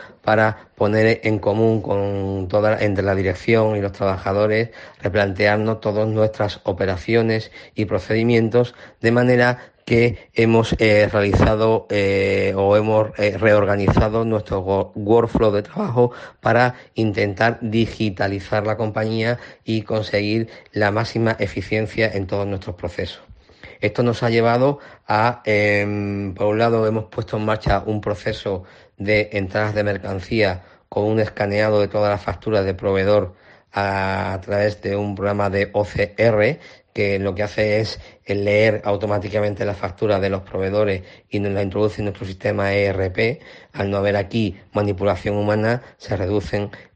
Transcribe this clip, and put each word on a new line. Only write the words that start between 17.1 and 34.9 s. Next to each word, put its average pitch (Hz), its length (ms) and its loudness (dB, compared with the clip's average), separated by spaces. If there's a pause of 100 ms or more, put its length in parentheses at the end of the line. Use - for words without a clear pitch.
digitalizar 104 1040 -2
la 107 100 -2
compañía 113 640 -2 (260)
y 110 180 -2
conseguir 107 640 -2 (240)
la 104 180 2
máxima 113 480 0
eficiencia 107 720 -2
en 98 160 -4
todos 101 200 -4
nuestros 92 300 -8
procesos. - 460 -8 (580)
Esto 110 220 -2
nos 120 220 0
ha 117 40 0
llevado 117 520 2 (260)
a, 113 380 2
em, 104 920 0
por 104 140 -2
un 107 100 0
lado, 117 280 2
hemos 110 180 -2
puesto - 320 -6
en 107 80 -2
marcha 107 420 0
un 107 140 -2
proceso 104 640 -6 (320)
de 104 360 0
entradas 104 440 -2
de 104 80 0
mercancía 98 800 -2 (240)
con 104 160 -2
un 110 160 2
escaneado 104 600 0
de 101 60 2
todas 104 240 0
las 101 100 -2
facturas 104 440 -2
de 95 100 -2
proveedor 98 600 0 (360)
a, 95 640 -2
a 95 80 -6
través 101 420 -2
de 98 140 -2